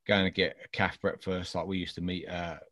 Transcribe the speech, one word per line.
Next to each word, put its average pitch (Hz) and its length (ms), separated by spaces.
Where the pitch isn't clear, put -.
going 98 180
to 92 40
get 90 340
a - 40
calf - 340
breakfast. 92 540
Like 85 100
we 95 140
used 87 160
to 87 60
meet, 90 280
uh, 85 280